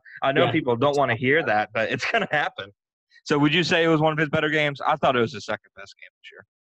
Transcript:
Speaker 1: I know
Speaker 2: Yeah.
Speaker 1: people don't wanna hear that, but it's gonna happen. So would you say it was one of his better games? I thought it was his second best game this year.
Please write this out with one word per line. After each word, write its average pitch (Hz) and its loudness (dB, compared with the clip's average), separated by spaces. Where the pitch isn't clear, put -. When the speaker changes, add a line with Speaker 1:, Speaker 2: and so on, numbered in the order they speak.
Speaker 1:
I 135 2
know 160 2
Speaker 2:
Yeah. 147 0
Speaker 1:
people 127 0
don't 139 0
wanna 127 0
hear 135 0
that, 107 0
but 110 -2
it's 131 -4
gonna 214 -2
happen. 143 -4
So 151 2
would 147 4
you 170 4
say 165 2
it - 2
was 160 4
one 156 2
of 151 -4
his 156 0
better 156 -2
games? 147 -2
I 151 0
thought 143 2
it 120 2
was 113 0
his 101 -14
second - -8
best 98 -20
game 92 -20
this - -20
year. 95 -20